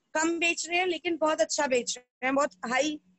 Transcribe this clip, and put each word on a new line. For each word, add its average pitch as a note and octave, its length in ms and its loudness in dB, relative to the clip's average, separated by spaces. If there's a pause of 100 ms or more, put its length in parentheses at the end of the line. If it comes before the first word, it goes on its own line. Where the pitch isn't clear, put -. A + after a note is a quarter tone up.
(140)
कम E4+ 240 0
बेच E4+ 300 0
रहे F4 100 0
हैं F#4 80 2
लेकिन E4+ 300 -2
बहुत D#4 240 2
अच्छा D#4 260 0
बेच B3 320 -2
रहे - 280 -10
हैं, C4 80 0
बहुत C#4+ 200 2
हाई, C#4 460 -2 (180)